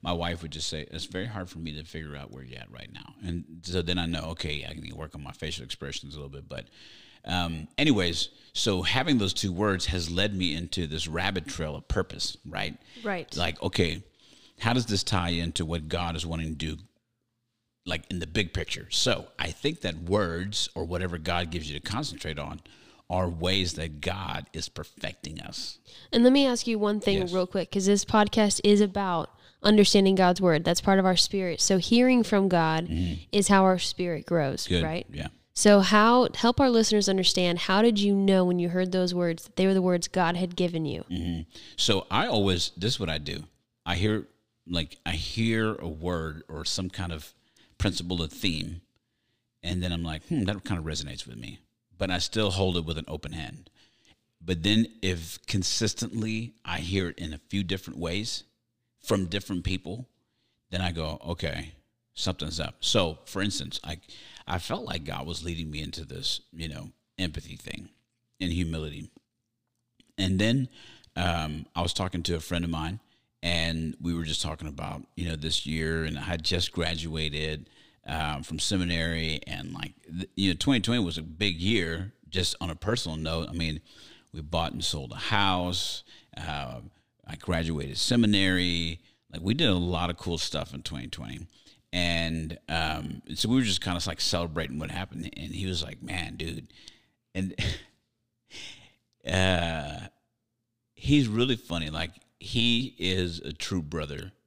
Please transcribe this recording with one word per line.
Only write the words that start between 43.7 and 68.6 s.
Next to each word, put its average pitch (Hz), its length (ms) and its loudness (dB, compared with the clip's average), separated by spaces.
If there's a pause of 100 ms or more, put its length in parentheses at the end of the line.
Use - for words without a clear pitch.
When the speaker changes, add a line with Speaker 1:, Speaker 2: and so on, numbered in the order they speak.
Speaker 1:
I 87 100 0
hear, 107 320 0 (400)
like, 85 380 -4
I 85 80 -4
hear 113 600 0
a - 120 -8
word 80 600 -4
or 73 160 -8
some 95 240 -4
kind 87 240 -4
of 76 200 -12 (440)
principle, 87 460 0
a 76 40 -2
theme, 82 540 -4 (840)
and 90 200 -2
then 90 80 -2
I'm 85 120 -4
like, 80 240 -8
"Hmm, 147 180 0
that 101 180 -2
kinda 87 200 -2
resonates 76 440 -6
with 58 100 -14
me." - 220 -14 (380)
But 95 140 0
I 90 80 2
still 104 320 2
hold 92 260 2
it 82 80 -2
with 80 120 -4
an 78 100 -8
open 78 260 -10
hand. - 360 -12 (680)
But 85 240 -2
then 110 240 6 (140)
if 85 460 -4
consistently 110 1080 -2 (100)
I 85 160 -4
hear 90 300 0
it - 80 -12
in 78 160 -8
a 76 60 -12 (100)
few 98 140 -2
different 95 360 -6
ways 95 440 -4 (560)
from 98 260 0
different 92 380 -4
people, 98 440 -4 (640)
then 90 120 -4
I 90 100 0
go, 80 340 -4
"Okay, 80 480 -6 (400)
something's 82 460 -6
up." 80 240 -8
So, 85 420 2
for 95 160 -6
instance, 95 420 -4
I, 78 160 -10 (460)
I 92 140 -2
felt - 260 -6
like 73 200 -8
God 69 200 -8
was 80 180 -8
leading 82 280 -6
me 78 100 -8
into 80 240 -10
this, - 360 -6 (100)
you 82 160 -10
know, 78 240 -12 (260)
empathy 90 380 -6
thing - 340 -14 (500)
and 90 120 -2
humility. 80 580 -4 (1120)